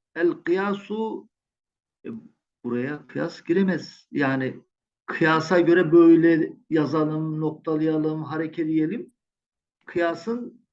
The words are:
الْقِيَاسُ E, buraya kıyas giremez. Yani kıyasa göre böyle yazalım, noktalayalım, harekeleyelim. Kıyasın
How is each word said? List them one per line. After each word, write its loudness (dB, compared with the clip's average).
الْقِيَاسُ -4
E, -12
buraya -8
kıyas -8
giremez. -2
Yani -4
kıyasa 2
göre 4
böyle 6
yazalım, -2
noktalayalım, -2
harekeleyelim. -4
Kıyasın -6